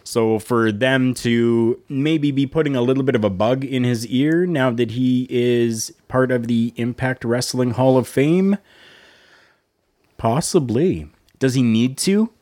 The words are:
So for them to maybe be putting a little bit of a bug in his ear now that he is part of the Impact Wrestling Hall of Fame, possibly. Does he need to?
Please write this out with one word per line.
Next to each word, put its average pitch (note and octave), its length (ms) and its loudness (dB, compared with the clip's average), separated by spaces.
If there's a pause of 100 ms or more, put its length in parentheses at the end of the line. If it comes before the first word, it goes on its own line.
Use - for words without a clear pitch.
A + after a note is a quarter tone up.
So A2 340 0
for A2+ 320 0
them B2+ 460 0
to A#2 720 0
maybe D3 440 -2
be C3+ 140 0
putting D3 300 -2
a B2 60 0
little C3 220 0
bit C3 120 0
of A2 80 0
a G#2 60 2
bug A2 340 -2
in B2+ 220 -2
his A#2+ 220 -2
ear D3 380 0
now C#3+ 260 0
that A#2 200 -2
he B2+ 380 0
is A#2+ 640 0 (160)
part B2+ 200 0
of A#2+ 180 -2
the A#2 280 0
Impact B2 480 -4
Wrestling B2 480 -2
Hall C3 260 4
of A#2+ 80 2
Fame, F#3 520 2 (1600)
possibly. B2 880 0 (320)
Does C3+ 140 0
he C3 100 2
need A#2+ 360 2
to? G#3+ 300 2 (120)